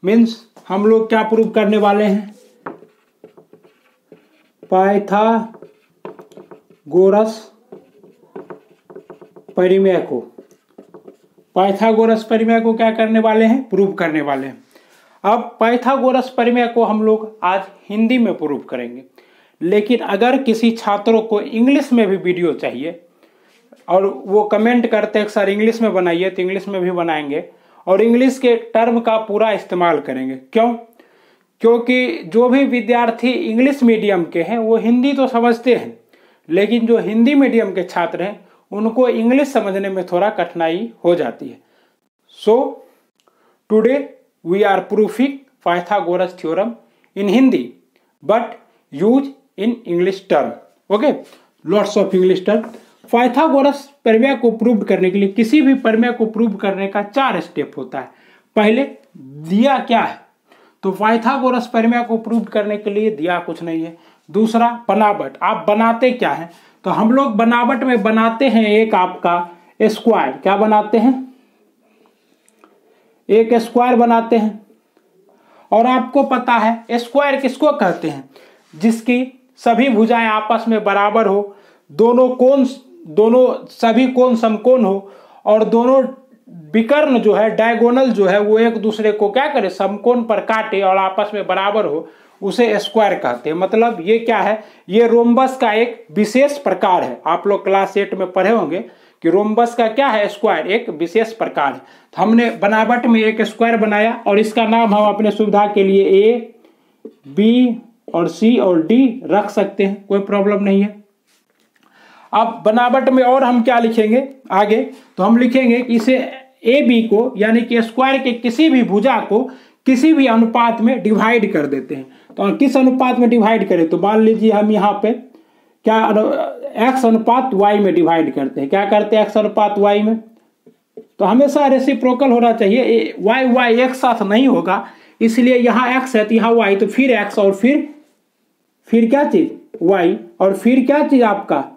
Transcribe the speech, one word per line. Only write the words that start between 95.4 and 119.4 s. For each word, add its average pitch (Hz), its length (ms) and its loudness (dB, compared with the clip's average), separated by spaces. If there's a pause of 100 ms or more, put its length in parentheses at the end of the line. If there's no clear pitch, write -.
का 226 120 0
एक 226 400 -2
विशेष 269 460 0
प्रकार 185 440 0
है। 120 240 -8
आप 175 200 -2
लोग 196 180 0
class 190 320 0
eight 202 180 -2
में 185 180 -6
पढ़े 190 180 0
होंगे 196 340 -2 (380)
कि 165 80 2
rhombus 214 440 0
का 233 140 0
क्या 269 200 0
है, 208 200 0
square 175 380 -2
एक 220 240 -4
विशेष 170 420 -4
प्रकार 143 400 -4
है। 120 60 -14
तो - 440 -10
हमने 226 280 2
बनावट 214 560 0
में 226 140 4
एक 220 220 0
square 226 340 0
बनाया 220 500 -2
और 202 120 2
इसका 220 280 0
नाम 220 280 2
हम 208 140 2
अपने 208 220 0
सुविधा 208 360 0
के 202 180 0
लिए 196 200 2
ए, 220 500 2 (520)
B 226 760 0 (320)
और 170 140 -2
सी 226 300 2
और 170 280 2
डी 233 380 2
रख 175 260 0
सकते - 340 -2
हैं, 196 220 -6
कोई 202 120 0
problem 202 440 -2
नहीं 196 200 2
है। 208 160 -6 (1300)
अब 226 340 -2
बनावट 240 420 2
में 254 140 4
और 254 220 4
हम 240 180 2
क्या 240 160 2
लिखेंगे 233 500 0 (220)
आगे, 208 400 0 (260)
तो 180 60 -2
हम 226 140 4
लिखेंगे 247 460 2
कि 233 120 -2
इसे 254 380 0 (320)
एबी 240 380 4
को, 226 340 0
यानी 220 240 2
कि 233 220 -2
square 262 400 0
के 254 100 -2
किसी 254 380 0
भी 254 120 2
भुजा 208 380 2
को 220 300 -2 (360)